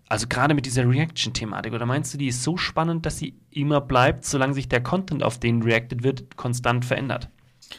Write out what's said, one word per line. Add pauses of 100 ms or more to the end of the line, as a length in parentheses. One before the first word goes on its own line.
Also
gerade
mit
dieser
Reaction-Thematik.
Oder
meinst
du,
die
ist
so
spannend,
dass
sie (160)
immer
bleibt,
solange
sich
der
Content,
auf
den
reacted
wird,
konstant
verändert? (500)